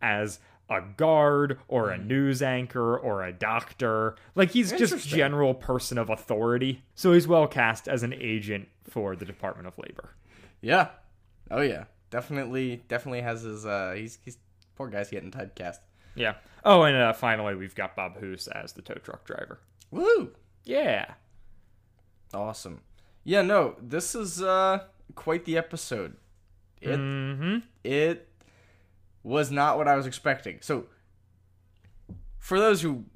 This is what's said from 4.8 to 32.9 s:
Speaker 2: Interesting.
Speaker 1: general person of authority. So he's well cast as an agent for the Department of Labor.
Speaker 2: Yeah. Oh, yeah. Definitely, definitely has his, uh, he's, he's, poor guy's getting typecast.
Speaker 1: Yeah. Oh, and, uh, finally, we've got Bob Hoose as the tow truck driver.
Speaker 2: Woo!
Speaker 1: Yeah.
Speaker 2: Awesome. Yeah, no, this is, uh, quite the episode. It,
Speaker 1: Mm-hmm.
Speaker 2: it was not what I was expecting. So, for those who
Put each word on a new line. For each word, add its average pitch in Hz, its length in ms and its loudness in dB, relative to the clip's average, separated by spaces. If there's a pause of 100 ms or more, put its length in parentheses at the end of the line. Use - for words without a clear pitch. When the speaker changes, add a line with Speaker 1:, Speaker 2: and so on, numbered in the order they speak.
Speaker 2:
Interesting. 147 240 -4
Speaker 1:
general 143 360 4
person 127 440 -4
of 110 120 -2
authority. 120 720 0 (120)
So 180 180 6
he's 170 140 8
well 160 200 6
cast 113 400 0
as 120 160 -2
an 120 100 -4
agent 107 540 -6 (160)
for 98 320 -6
the 90 100 -10
Department 90 420 -12
of 87 100 -18
Labor. - 320 -16 (520)
Speaker 2:
Yeah. 160 280 4 (600)
Oh, 123 120 -2
yeah. 107 240 -2 (240)
Definitely, 127 800 -6
definitely 123 320 -6
has 117 220 -6
his, 107 220 -10
uh, 98 320 -4
he's, 113 280 -14
he's, 120 120 -20 (380)
poor 131 140 -10
guy's 101 200 -6
getting 95 220 -10
typecast. 92 480 -12 (360)
Speaker 1:
Yeah. 110 200 -2 (300)
Oh, 190 180 10
and, 143 140 6
uh, 117 160 6
finally, 107 420 0
we've 95 200 -10
got 95 200 -6
Bob 92 220 -8
Hoose 95 300 -10
as - 260 -12
the - 80 -20
tow - 140 -14
truck - 300 -16
driver. - 340 -12 (320)
Speaker 2:
Woo! 349 420 2 (320)
Speaker 1:
Yeah. 240 480 -2 (1200)
Speaker 2:
Awesome. 101 480 -8 (420)
Yeah, 196 180 2
no, 180 400 4
this 127 320 -6
is, 185 280 -6
uh, 190 420 2 (320)
quite 170 300 -2
the 160 120 0
episode. 135 580 -6 (640)
It, 139 180 -2
Speaker 1:
Mm-hmm. 139 580 -4 (260)
Speaker 2:
it 156 440 0 (960)
was 135 280 0
not 143 260 2
what 151 100 0
I 143 80 6
was 139 100 0
expecting. 127 560 -4
So, 135 240 -4 (1500)
for - 220 -2
those 208 220 4
who 135 240 -2 (100)